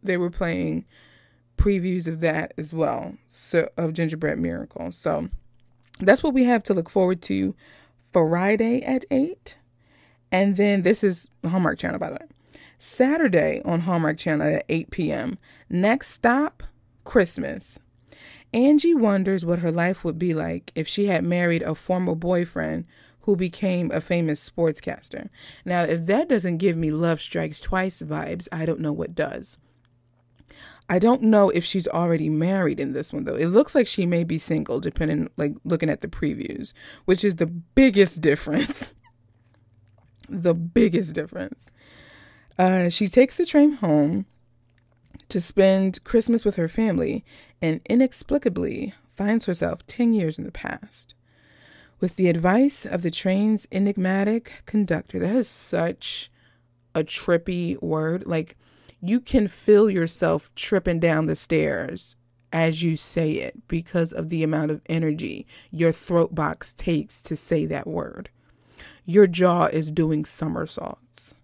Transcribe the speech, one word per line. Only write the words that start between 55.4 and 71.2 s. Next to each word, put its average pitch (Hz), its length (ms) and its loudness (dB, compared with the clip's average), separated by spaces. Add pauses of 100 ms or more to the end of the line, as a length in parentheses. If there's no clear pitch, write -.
such - 840 -6 (640)
a 160 80 0
trippy 175 800 -2
word. 160 440 -2
Like, 165 320 -4 (440)
you 202 180 0
can 208 300 2
feel 208 400 6
yourself 165 640 0
tripping 175 460 -2
down 160 240 2
the 156 100 -2
stairs 151 800 -4 (380)
as 160 280 0
you 165 140 0
say 156 380 -4
it - 340 -8
because 165 460 -4
of 160 160 -6
the 165 120 -2
amount 156 300 0
of 151 140 -6
energy 160 600 -4 (240)
your 165 220 2
throat 170 420 0
box 156 400 -4
takes - 500 -4
to 160 120 -6
say 156 300 -2
that 156 200 -6
word. - 440 -8 (760)
Your 190 220 8
jaw 175 380 2
is 156 260 -2
doing 156 320 0
somersaults. - 1080 -8 (100)